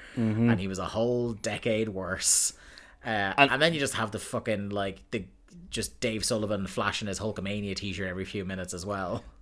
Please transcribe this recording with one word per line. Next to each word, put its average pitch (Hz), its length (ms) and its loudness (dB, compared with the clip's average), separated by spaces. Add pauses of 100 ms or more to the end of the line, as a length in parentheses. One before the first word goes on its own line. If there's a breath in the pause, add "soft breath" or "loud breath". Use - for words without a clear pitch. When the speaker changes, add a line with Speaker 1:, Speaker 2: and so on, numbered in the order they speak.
(160 loud breath)
Speaker 1:
Mm-hmm. 113 340 6
Speaker 2:
and 110 80 6
he 98 80 -2
was 95 140 -2
a 90 60 -2
whole 120 480 2
decade 110 560 0
worse. 95 640 2 (500 soft breath)
Uh, 101 320 2
Speaker 1:
And 139 140 4
Speaker 2:
and 131 100 2
then 165 140 6
you 151 60 -2
just 135 140 0
have 110 180 -2
the 107 80 -4
fucking, 101 480 -2
like, 98 420 -2
the, 98 140 -2 (460)
just - 280 -4
Dave 110 260 0
Sullivan 104 440 0
flashing 104 400 0
his 92 100 -4
Hulkamania 101 560 -2
t-shirt 95 340 -4
every 92 160 -4
few 95 200 -4
minutes 92 280 -4
as 90 140 -6
well. 98 380 -2 (180)